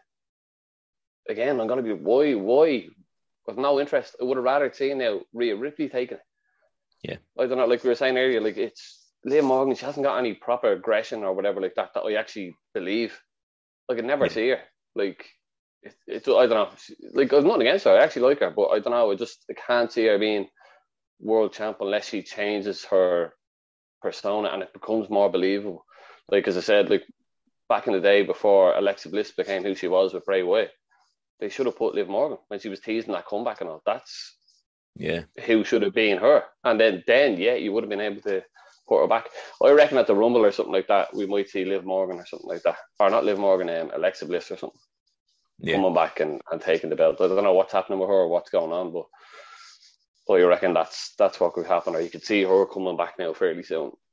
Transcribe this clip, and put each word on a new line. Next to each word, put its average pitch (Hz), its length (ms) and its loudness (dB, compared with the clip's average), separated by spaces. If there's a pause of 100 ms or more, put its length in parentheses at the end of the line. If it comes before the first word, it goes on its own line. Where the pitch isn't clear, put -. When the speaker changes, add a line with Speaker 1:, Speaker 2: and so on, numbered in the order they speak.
(1300)
Speaker 1:
again, 117 320 -2
I'm 113 60 -2
gonna 123 160 -2
be, 110 120 -4
why, 120 400 2
why? 123 520 2 (600)
With 104 100 -10
no 139 240 0
interest. 143 400 -4
I 127 40 -4
would 131 120 -2
have 123 80 -2
rather 135 280 0
seen 139 260 -4
now 110 220 -2 (120)
Rhea 113 240 -2
Ripley 143 320 -6
taking 123 300 -6
it. - 40 -20 (800)
Speaker 2:
Yeah. - 140 -10 (260)
Speaker 1:
I 127 40 0
don't 127 120 -2
know, 123 80 2
like 120 160 2
we 127 60 0
were 120 80 4
saying 131 200 0
earlier, 127 240 2
like, 107 180 -2
it's - 480 -10 (180)
Liv 143 200 2
Morgan, 131 300 2
she 127 100 -8
hasn't 143 200 -6
got 120 140 0
any 117 160 -2
proper 120 380 -2
aggression 110 520 -2
or 95 80 -2
whatever 98 280 -4
like 92 140 -4
that, 98 200 -6
that - 80 -4
I 107 120 -4
actually 104 400 -8 (200)
believe. 104 440 -4 (680)
Like, 120 100 -4
I 117 40 -4
never 135 240 -2
Speaker 2:
Yeah. - 60 -4
Speaker 1:
see 113 180 -2
her. 117 100 -2 (340)
Like, 101 320 -6 (560)
it, - 120 -20 (120)
it, 113 220 -8
I 123 180 6
don't 110 40 2
know. 107 180 2 (100)
She, - 160 -20 (180)
like, 131 200 0
I've 143 120 6
nothing 180 180 2
against 160 240 2
her. 98 120 8
I 135 60 8
actually 147 240 0
like 143 120 2
her, 90 100 0
but 95 180 0
I 107 100 2
don't 117 140 -4
know. 117 180 2
I 98 60 -2
just, - 340 -12
I - 40 -14
can't 120 360 -2
see 113 160 0
her 104 120 4
being 104 280 -2 (720)
world 107 320 0
champ 107 280 -8
unless 101 280 -4
she 98 140 -8
changes 104 640 -6
her 90 460 2 (680)
persona 101 480 -4
and 92 120 -6
it - 100 -16
becomes 110 380 -4
more 101 200 4
believable. 95 540 -2 (460)
Like, 98 160 2
as 92 100 0
I 90 40 -2
said, 104 300 2
like, 101 140 2 (640)
back 104 180 -2
in 117 60 0
the 95 80 0
day 101 220 6
before 95 540 4
Alexa 98 320 -2
Bliss 104 240 -4
became 95 320 -4
who 98 100 -4
she 92 140 -6
was 92 260 2
with 90 120 -10
Bray 98 160 0
Wyatt, 95 280 0 (720)
they 107 80 -8
should 127 180 -6
have 110 100 -4
put 98 180 -4
Liv 92 140 -4
Morgan 120 300 -4 (100)
when 101 120 -12
she 110 80 -12
was 98 120 -12
teasing 110 320 -6
that 87 140 -8
comeback 110 340 -6
and 87 100 -10
all. 78 160 -16
That's - 500 -6 (600)
Speaker 2:
Yeah. 82 280 -6 (200)
Speaker 1:
who 110 200 2
should 107 180 0
have 98 120 -2
been 104 240 0
her. 127 260 4 (200)
And 113 160 2
then, 101 260 2
then, 127 320 4
yeah, 120 160 2
you 98 180 -4
would 113 120 -2
have 104 60 -8
been 101 100 -4
able 101 220 -6
to 98 200 -4 (460)
put 69 140 4
her - 40 4
back. 113 220 0 (340)
I 139 80 8
reckon 147 280 6
at 113 80 2
the 107 100 2
Rumble 113 280 4
or 101 60 4
something - 220 -4
like 95 160 -2
that, 98 260 0
we 101 120 -4
might 101 240 -4
see 95 140 -4
Liv 92 200 -4
Morgan 92 340 -4
or 85 80 -18
something - 220 -14
like 85 140 -10
that. 85 140 0 (220)
Or 101 120 4
not 98 140 2
Liv 98 140 0
Morgan, 95 320 2
um, 82 240 -4
Alexa - 320 -2
Bliss 87 240 -6
or 92 60 -10
something. - 240 -14 (800)
Speaker 2:
Yeah. 80 160 0
Speaker 1:
Coming 92 180 2
back 82 260 0
and, 76 200 -4 (100)
and 82 100 -6
taking 82 300 -2
the 78 60 -4
belt. 80 240 2
I 92 80 4
don't 95 160 0
know 95 80 4
what's 92 200 2
happening 95 260 -2
with 95 100 -2
her 101 60 2
or 92 140 4
what's 85 220 -2
going 85 220 -2
on, 87 200 -6
but 85 140 -8 (1200)
but 101 80 4
you 90 100 6
reckon 87 280 2
that's, - 440 -4
that's 98 220 0
what 87 140 0
could 85 120 -8
happen, 87 300 -2
or 80 40 -2
you 85 100 -6
could 85 140 -16
see 101 200 0
her 92 220 4
coming 92 300 -6
back 85 220 -6
now 85 140 -6
fairly 85 320 -4
soon, 80 280 -6 (200)